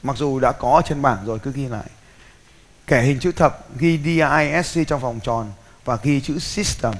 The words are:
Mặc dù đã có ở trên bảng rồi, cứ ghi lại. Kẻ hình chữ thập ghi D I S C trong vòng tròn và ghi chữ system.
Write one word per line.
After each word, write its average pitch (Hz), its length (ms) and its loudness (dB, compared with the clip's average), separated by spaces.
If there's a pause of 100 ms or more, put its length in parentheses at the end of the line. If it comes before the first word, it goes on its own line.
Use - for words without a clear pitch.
Mặc 135 140 -4
dù 139 240 -2
đã 127 120 4
có 127 240 2
ở 170 80 6
trên 143 180 -4
bảng 107 240 2
rồi, 113 120 -4
cứ 135 140 -6
ghi 135 160 -6
lại. 113 180 -8 (1000)
Kẻ 143 160 4
hình 135 180 2
chữ 175 120 0
thập - 460 0
ghi 165 200 4
D 143 80 -4
I 156 580 2
S - 140 -4
C 156 80 2
trong 147 140 -2
vòng 117 200 -4
tròn 113 320 -4 (320)
và 120 180 0
ghi 139 180 2
chữ 147 180 -4
system. - 600 -2